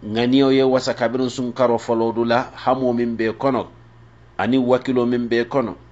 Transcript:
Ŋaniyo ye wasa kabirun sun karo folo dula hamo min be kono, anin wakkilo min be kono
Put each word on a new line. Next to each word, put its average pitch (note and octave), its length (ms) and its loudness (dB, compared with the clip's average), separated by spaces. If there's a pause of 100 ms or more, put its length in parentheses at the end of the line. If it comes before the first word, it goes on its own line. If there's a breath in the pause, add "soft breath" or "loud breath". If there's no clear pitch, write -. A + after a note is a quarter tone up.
Ŋaniyo B2 480 2
ye C3+ 100 4
wasa C3 320 2
kabirun B2 360 -2
sun B2 220 -6
karo A#2+ 260 2
folo A2+ 340 -2
dula A#2 420 0
hamo C3 380 0
min A#2+ 240 -2
be A2 160 -2
kono, B2 300 -2 (760)
anin A#2+ 280 2
wakkilo B2 400 2
min A#2+ 220 -2
be A#2 160 0
kono A#2 320 -4 (160)